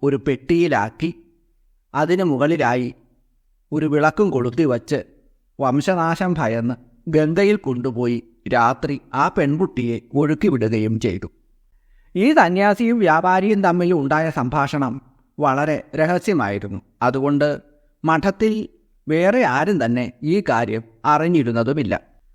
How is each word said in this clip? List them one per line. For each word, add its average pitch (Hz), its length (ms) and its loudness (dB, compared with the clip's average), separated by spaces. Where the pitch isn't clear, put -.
ഒരു 139 140 0
പെട്ടിയിലാക്കി 139 920 -2
അതിനു 170 300 0
മുകളിലായി 127 720 0
ഒരു 151 140 -2
വിളക്കും 156 440 2
കൊളുത്തി 127 340 0
വച്ച് 127 340 -2
വംശനാശം 165 760 0
ഭയന്ന് 117 400 -2
ഗംഗയിൽ 165 480 2
കൊണ്ടുപോയി 123 680 -4
രാത്രി 131 460 0
ആ 143 140 0
പെൺകുട്ടിയെ 143 720 -2
ഒഴുക്കിവിടുകയും 113 880 0
ചെയ്തു. 98 280 -4
ഈ 240 200 2
സന്യാസിയും 208 640 2
വ്യാപാരിയും 190 680 2
തമ്മിൽ 175 300 2
ഉണ്ടായ 156 360 0
സംഭാഷണം 139 640 -2
വളരെ 143 460 -2
രഹസ്യമായിരുന്നു. 120 840 -2
അതുകൊണ്ട് 139 460 0
മഠത്തിൽ 196 640 0
വേറെ 185 380 2
ആരും 151 400 0
തന്നെ 120 280 -2
ഈ 170 180 0
കാര്യം 113 420 -2
അറിഞ്ഞിരുന്നതുമില്ല. 139 1120 0